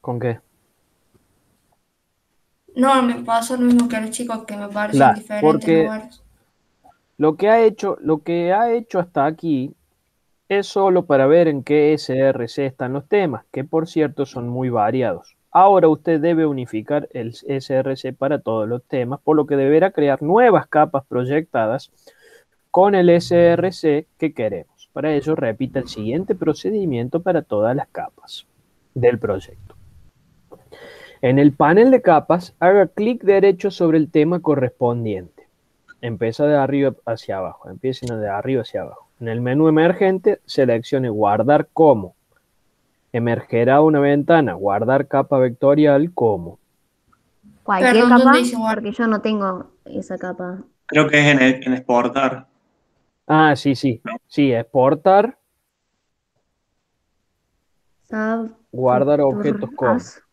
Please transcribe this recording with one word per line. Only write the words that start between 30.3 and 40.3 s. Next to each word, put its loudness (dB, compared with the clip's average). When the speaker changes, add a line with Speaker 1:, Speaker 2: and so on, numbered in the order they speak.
Speaker 1:
En 2
el 6
panel 4
de 4
capas, 2
haga 4
clic -4
derecho 2
sobre 0
el 0
tema 0
correspondiente. -4
Empieza -4
de 2
arriba 0
hacia -8
abajo, -12
empiecen -8
de -6
arriba -4
hacia -10
abajo. -20
En -10
el -6
menú 0
emergente, 0